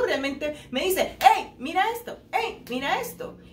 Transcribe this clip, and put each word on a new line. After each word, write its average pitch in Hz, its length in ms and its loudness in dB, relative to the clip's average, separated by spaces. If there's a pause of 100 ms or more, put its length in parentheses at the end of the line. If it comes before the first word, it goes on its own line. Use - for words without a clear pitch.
realmente 285 500 -2 (140)
me 269 140 -2
dices, 370 220 2 (120)
"Hey, - 400 6
mira 339 260 0 (120)
esto, - 240 -10 (120)
hey, - 360 -2
mira 277 320 -2
esto". - 380 -10 (140)